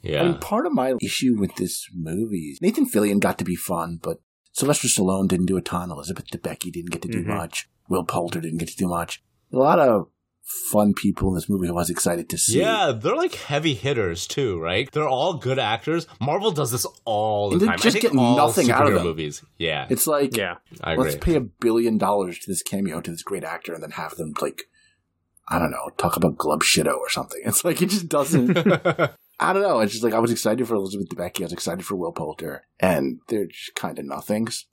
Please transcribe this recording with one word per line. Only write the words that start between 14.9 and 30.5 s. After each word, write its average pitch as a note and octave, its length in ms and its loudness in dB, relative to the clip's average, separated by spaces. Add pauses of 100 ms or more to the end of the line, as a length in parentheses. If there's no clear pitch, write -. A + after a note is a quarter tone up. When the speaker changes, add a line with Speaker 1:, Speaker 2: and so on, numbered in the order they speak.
Speaker 1:
They're D3+ 160 0
all C#3+ 300 0
good C3 220 -2
actors. B2+ 480 -2 (140)
Marvel F#3+ 300 0
does C#3+ 200 -2
this B2 140 -2 (200)
all G#2 440 0
the - 60 0
Speaker 2:
And F3+ 60 6
they G#3 60 6
Speaker 1:
time. E3+ 100 2
Speaker 2:
just G#3+ 200 4
Speaker 1:
I - 20 2
think A3+ 140 2
Speaker 2:
get C3+ 60 6
Speaker 1:
all A#2+ 180 6
Speaker 2:
nothing C#3 340 6
out B2+ 160 6
of G#2 60 4
Speaker 1:
superhero - 20 4
Speaker 2:
them. F2 80 2
Speaker 1:
movies. D#2 400 -4 (140)
Yeah. D2+ 320 -2
Speaker 2:
It's - 180 0
like, C#3+ 300 0
Speaker 3:
Yeah. F2+ 180 -2 (260)
Speaker 1:
I E2 140 -2
Speaker 2:
let's C#3+ 200 0
Speaker 1:
agree. E3 180 0
Speaker 2:
pay D#3 40 4
a C3 40 2
billion A2+ 560 2
dollars G2 420 0
to - 100 -14
this F#2 140 -4
cameo, F#2 380 -4
to E2+ 100 -8
this E2 120 -12
great F#2 200 -6
actor, E2+ 300 -8
and D#2+ 100 -10
then D#2 80 -12
have D#2+ 240 -8
them, D#2 260 -6
like, - 220 -6 (840)
I E2 100 0
don't E2 120 0
know, - 260 -6
talk - 200 0
about - 200 4
Glub D#3 240 0
Shido - 360 4
or - 120 -4
something. - 360 -6
It's - 180 0
like, E3+ 180 2
it F3+ 80 2
just F3+ 200 -2
doesn't, D3+ 480 4
Speaker 1:
<laughs> - 800 2
Speaker 2:
I F3+ 140 2
don't G3 80 4
know. E3 180 4
It's G#2+ 140 2
just A2 100 -6
like, A2+ 100 4
I A2+ 60 4
was A#2 120 4
excited A2+ 360 0